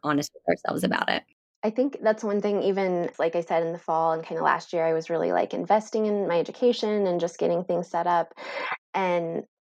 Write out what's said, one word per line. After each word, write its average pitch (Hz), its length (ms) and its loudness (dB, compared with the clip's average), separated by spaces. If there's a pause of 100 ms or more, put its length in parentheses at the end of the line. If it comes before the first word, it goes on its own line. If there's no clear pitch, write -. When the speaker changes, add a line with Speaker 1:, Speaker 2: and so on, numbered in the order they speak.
Speaker 1:
honest 147 280 0
with - 160 -6
ourselves - 360 -2
about - 260 0
it. - 140 -2 (400)
Speaker 2:
I 220 60 0
think 262 300 0
that's 220 220 2
one 208 180 0
thing, 202 220 0
even, 185 560 0
like 165 160 0
I 175 60 0
said, 170 240 0
in 165 80 -2
the 170 80 -8
fall 160 320 2
and 165 120 -2
kinda 165 200 -4
last - 280 2
year, 165 140 2
I 160 60 2
was 160 180 -2
really, 170 220 0
like, - 220 0
investing 214 520 0
in 202 220 0
my 170 100 2
education 208 720 0
and 175 100 0
just 165 180 -2
getting 175 280 0
things 175 240 -2
set 170 180 -2
up. 175 260 2 (640)
And 175 480 0 (280)